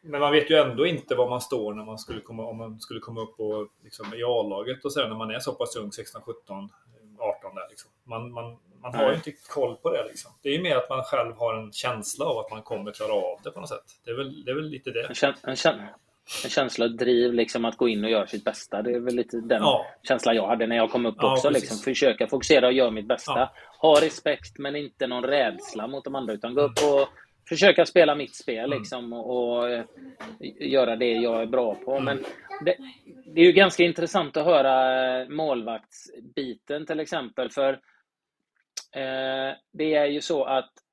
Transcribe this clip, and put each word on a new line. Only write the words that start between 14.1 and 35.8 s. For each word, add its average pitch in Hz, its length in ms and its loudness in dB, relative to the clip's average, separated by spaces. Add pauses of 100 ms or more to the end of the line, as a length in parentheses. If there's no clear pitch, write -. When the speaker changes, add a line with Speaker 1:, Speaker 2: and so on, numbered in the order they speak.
Speaker 1:
är 117 40 -6
väl, 135 300 -10
det 123 60 -6
är 135 40 -2
väl 156 140 -6
lite 131 220 -12
det. 117 160 -4
Speaker 2:
En - 80 -12
kän-, 139 180 2 (100)
en 135 120 -6
kän-, 147 280 0 (600)
en - 60 -6
känsla 123 360 0
och 117 120 0
driv, 120 360 4
liksom, 117 320 0
att 113 120 -4
gå 123 120 2
in 104 140 0
och 110 60 0
göra 107 180 2
sitt 104 160 -10
bästa. - 380 -6
Det 120 100 -2
är 120 80 0
väl 123 160 -2
lite 120 220 -2
den 113 240 0
Speaker 1:
Ja. 135 240 4 (180)
Speaker 2:
känslan 117 320 2
jag 101 120 2
hade 117 200 2
när 117 80 -2
jag 113 160 2
kom 120 140 0
upp 110 120 -2
Speaker 1:
Ja, 135 160 4
Speaker 2:
också, 131 140 4
Speaker 1:
precis. 139 160 4
Speaker 2:
liksom. 107 140 -6 (160)
Försöka 117 340 2
fokusera 131 400 4
och 127 60 4
göra 127 180 4
mitt 107 160 -8
bästa. 123 320 -2
Speaker 1:
Ja. 131 120 0 (280)
Speaker 2:
Ha 151 220 8
respekt, - 560 -2
men 143 180 -8
inte 143 320 -6
någon 123 160 -4
rädsla 117 640 -2
mot 135 160 -8
de 139 120 -8
andra, 117 180 -4
utan 117 220 -8
gå 143 60 4
upp 131 200 2
Speaker 1:
Mm. 147 140 4
Speaker 2:
och 139 120 4 (420)
försöka 170 360 6
spela 151 300 6
mitt 143 200 -10
spel, 117 300 -6
Speaker 1:
Mm. 139 140 -2
Speaker 2:
liksom, 117 340 -10
och, 120 440 -2
och, 120 120 0
eh, 117 160 -4 (760)
göra 131 360 2
det 120 180 2
jag 113 280 0
är 113 40 -2
bra 117 300 0
på. - 160 -8
Speaker 1:
Mm. 135 140 0
Speaker 2:
Men 139 200 -4 (400)
det, 175 100 2 (600)
det 165 60 6
är 175 40 12
ju 180 60 12
ganska 175 320 6
intressant 165 540 0
att 151 80 0
höra, 131 600 4 (160)
eh, 123 80 -10
målvaktsbiten, 131 1600 -6